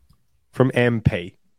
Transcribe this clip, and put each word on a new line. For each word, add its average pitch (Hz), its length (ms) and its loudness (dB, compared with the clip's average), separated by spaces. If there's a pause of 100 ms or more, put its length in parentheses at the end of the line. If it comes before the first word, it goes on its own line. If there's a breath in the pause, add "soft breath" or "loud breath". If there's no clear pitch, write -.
(520)
From 131 220 0
M 120 280 0
P. 90 360 -2 (220)